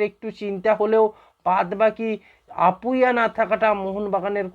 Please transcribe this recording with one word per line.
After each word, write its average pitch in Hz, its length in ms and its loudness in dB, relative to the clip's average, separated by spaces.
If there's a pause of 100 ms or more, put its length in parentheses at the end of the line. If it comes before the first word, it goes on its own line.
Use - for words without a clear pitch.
একটু 214 180 -14 (140)
চিন্তা 202 400 0
হলেও 220 240 4 (420)
বাদবাকি 202 640 0 (400)
আপুইয়া 247 600 0
না 233 140 2 (120)
থাকাটা 214 300 0 (160)
মোহনবাগানের 196 680 -4